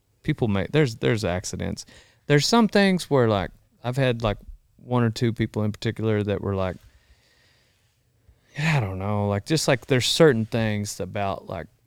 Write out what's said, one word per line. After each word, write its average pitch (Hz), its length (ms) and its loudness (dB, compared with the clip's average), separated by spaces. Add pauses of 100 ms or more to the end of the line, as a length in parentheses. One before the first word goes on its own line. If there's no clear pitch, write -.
(220)
people 143 260 -2
make, 98 220 -2
there's, 139 260 0
there's 117 280 -2
accidents. 92 600 -6 (440)
There's 143 180 4
some 226 220 4
things 196 420 2
where, 127 180 4
like, 98 220 0 (320)
I've 127 140 -6
had, 123 260 0
like, 104 160 0 (380)
one 123 260 -2
or 117 80 2
two 113 220 0
people 107 320 -4
in 104 80 -2
particular 107 500 -2
that 98 180 -2
were 98 140 -4
like, 92 220 -4 (1800)
I 151 220 0
don't 95 180 -4
know, 104 300 -2
like, 101 180 -2
just, 160 200 0
like, 143 200 0
there's 127 200 2
certain 123 400 6
things 107 540 -2
about, 95 480 -6
like, 85 180 -10 (200)